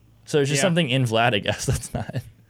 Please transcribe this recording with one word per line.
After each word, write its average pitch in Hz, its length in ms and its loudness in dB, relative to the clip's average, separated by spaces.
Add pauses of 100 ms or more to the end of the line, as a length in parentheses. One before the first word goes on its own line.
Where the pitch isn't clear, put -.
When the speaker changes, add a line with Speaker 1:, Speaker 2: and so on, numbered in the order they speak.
(260)
Speaker 1:
So 156 120 0
there's 139 100 2
just 143 120 0
Speaker 2:
Yeah. - 20 2
Speaker 1:
something 175 280 2
in 131 140 2
Vlad, 113 300 2
I 101 60 2
guess, 98 260 -4
<laughs> 135 40 -2
that's - 220 -4
not, - 140 -6 (440)